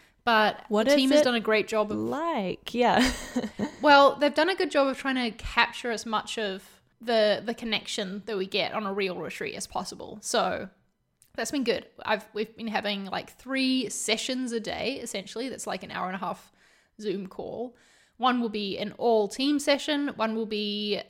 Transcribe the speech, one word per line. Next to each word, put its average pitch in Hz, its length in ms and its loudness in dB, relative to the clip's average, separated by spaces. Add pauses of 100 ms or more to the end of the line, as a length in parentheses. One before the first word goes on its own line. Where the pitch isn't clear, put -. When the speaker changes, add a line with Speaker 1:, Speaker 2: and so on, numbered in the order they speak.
(240)
Speaker 1:
But 214 440 4
Speaker 2:
What 214 180 2
Speaker 1:
the 269 60 6
Speaker 2:
is 285 60 8
Speaker 1:
team 269 120 4
has 294 120 8
Speaker 2:
it - 20 4
Speaker 1:
done 254 100 4
a 233 60 0
great 214 280 2
job 214 240 0
of 214 60 -2
Speaker 2:
like? 240 760 -4
Yeah. 240 380 4 (240)
<laughs> 220 160 -4 (300)
Speaker 1:
Well, 277 360 8
they've 285 160 2
done 311 160 2
a 381 60 0
good 359 140 0
job 277 180 2
of 262 120 -2
trying 269 160 -2
to 247 160 -2
capture - 580 0
as 214 160 -6
much 214 320 -4
of 196 240 -4 (400)
the, 220 420 4
the 233 120 -4
connection 202 720 -6
that 220 100 -4
we 190 80 -2
get 190 280 -2
on 214 120 -4
a 196 80 -6
real 190 220 -2
retreat - 400 -8
as 190 100 -10
possible. - 560 -10
So 190 480 -2 (640)
that's - 160 -4
been 285 140 -2
good. 220 240 -2 (180)
I've, 208 180 -2 (120)
we've 214 200 -4
been 226 120 -10
having, 202 380 -4
like, 185 260 -8
three 262 580 0
sessions 254 640 -4
a 233 80 -2
day, 208 420 -6
essentially. 226 480 -8
That's, - 160 -10
like, 190 160 -6
an 185 80 -12
hour 180 160 -6
and 185 100 -6
a 185 40 -10
half 185 320 -8 (500)
Zoom 196 240 -4
call. - 500 -10 (420)
One 247 220 2
will 233 100 0
be 208 280 -4
an 208 220 -6
all 220 280 4
team 277 300 0
session. 285 580 0
One 220 200 -2
will 226 100 -2
be 208 640 -2